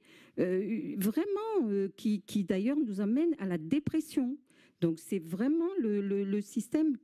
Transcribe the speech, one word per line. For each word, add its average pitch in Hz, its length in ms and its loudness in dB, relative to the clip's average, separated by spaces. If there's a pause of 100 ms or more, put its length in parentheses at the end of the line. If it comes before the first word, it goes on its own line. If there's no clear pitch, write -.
(400)
euh, 185 560 0
vraiment, 381 720 0
euh, 196 260 2
qui, 208 280 0
qui - 200 -2
d'ailleurs 208 360 0
nous 208 240 0
amène 277 360 2
à 196 60 -6
la 180 140 0
dépression. 269 800 -2 (420)
Donc 165 180 2
c'est 196 220 -4
vraiment 262 580 0
le, 208 220 2
le, 202 240 0
le 202 160 0
système 294 640 0